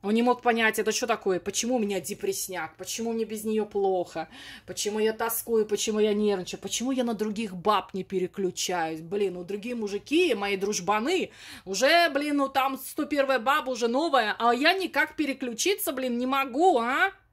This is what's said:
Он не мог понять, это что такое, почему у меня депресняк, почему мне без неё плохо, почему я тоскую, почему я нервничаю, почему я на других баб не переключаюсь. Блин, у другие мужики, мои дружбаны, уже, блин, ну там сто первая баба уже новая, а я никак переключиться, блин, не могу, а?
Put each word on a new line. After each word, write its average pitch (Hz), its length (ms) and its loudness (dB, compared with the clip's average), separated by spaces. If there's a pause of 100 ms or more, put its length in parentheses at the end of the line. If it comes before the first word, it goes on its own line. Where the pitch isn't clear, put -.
Он 202 100 0
не 226 80 4
мог 240 200 2
понять, 226 380 2
это 214 120 0
что 247 140 0
такое, 202 340 0
почему 226 360 -2
у 247 40 2
меня 202 220 -2
депресняк, 190 760 -6
почему 226 380 -6
мне 226 100 -2
без 214 200 -8
неё 214 240 0
плохо, 185 640 -2 (360)
почему 208 340 -4
я 220 140 2
тоскую, 226 540 0
почему 214 320 -2
я 214 160 4
нервничаю, 202 440 0
почему 240 320 -4
я 254 120 0
на 233 100 0
других 214 420 -4
баб 185 380 0
не 185 100 -4
переключаюсь. 180 1000 -2
Блин, 180 360 -2
у 180 60 -10
другие 202 320 -6
мужики, 233 580 0
мои 202 240 -2
дружбаны, 214 720 0 (360)
уже, 285 440 4
блин, 294 280 0
ну 277 120 2
там 269 300 0
сто - 260 -6
первая 269 320 2
баба 262 320 2
уже 240 180 0
новая, 247 520 2
а 240 160 4
я 302 180 4
никак 320 420 -2
переключиться, 277 800 -2
блин, 254 240 -2
не 247 80 -2
могу, 269 540 4
а? 285 320 2 (220)